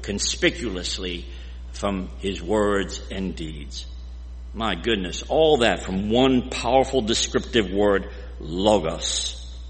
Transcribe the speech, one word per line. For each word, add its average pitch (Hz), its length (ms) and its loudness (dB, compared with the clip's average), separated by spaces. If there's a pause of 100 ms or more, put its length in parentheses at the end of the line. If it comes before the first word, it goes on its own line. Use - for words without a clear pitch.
conspicuously 95 1200 -2 (460)
from 95 380 -2 (100)
his 92 240 -4
words 101 640 2
and 95 260 -4
deeds. 78 520 -10 (640)
My 101 220 0
goodness, 90 480 -2
all 151 340 6
that 107 240 4
from 98 300 -2
one 127 400 4
powerful 127 500 4
descriptive 107 720 0
word, 98 400 2 (280)
logos. 85 1120 0 (180)